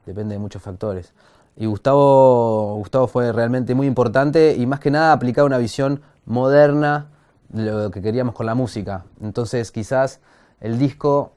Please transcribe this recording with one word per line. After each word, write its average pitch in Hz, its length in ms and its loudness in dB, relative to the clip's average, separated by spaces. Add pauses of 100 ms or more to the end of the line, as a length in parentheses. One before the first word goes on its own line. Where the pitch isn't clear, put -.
depende 104 280 -10
de 101 40 -8
muchos 101 240 -12
factores. 92 500 -10 (440)
Y 110 100 -6
Gustavo, 120 1120 4
Gustavo 127 320 -2
fue 120 240 -2
realmente 120 420 -2
muy 139 120 0
importante 139 720 2
y 120 100 -2
más 135 120 -4
que 143 120 -2
nada 156 220 2
aplicar 131 320 2
una 135 140 2
visión 135 440 -4 (240)
moderna 147 840 2 (400)
de 110 160 -6
lo 107 260 -4
que 98 120 -10
queríamos 117 320 -2
con 113 120 -8
la 113 80 -4
música. 101 520 -6 (160)
Entonces 113 500 -6
quizás 131 480 -4 (400)
el 117 180 -6
disco, 143 580 -2